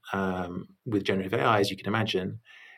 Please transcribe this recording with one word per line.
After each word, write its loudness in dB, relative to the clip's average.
um, -4
with 0
generative 0
A 0
I, 4
as 4
you -4
can -12
imagine. 0